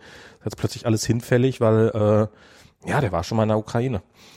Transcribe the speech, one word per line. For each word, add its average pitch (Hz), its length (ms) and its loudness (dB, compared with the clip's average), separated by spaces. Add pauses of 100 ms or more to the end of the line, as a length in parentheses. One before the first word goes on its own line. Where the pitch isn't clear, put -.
(400)
ist - 60 -20
jetzt - 100 -6
plötzlich - 280 -6
alles 110 220 0
hinfällig, 123 540 0
weil, 110 280 4 (960)
äh, - 40 -8
ja, 135 120 0
der 107 120 -2
war 85 100 -2
schon 113 140 -6
mal 110 80 2
in 107 60 0
der 107 80 2
Ukraine. 120 440 -4 (340)